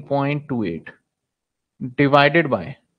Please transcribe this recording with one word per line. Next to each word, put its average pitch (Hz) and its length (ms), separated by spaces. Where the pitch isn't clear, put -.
पॉइंट 143 420
टू 120 140
एट 85 260
डिवाइडेड 147 500
बाय 123 280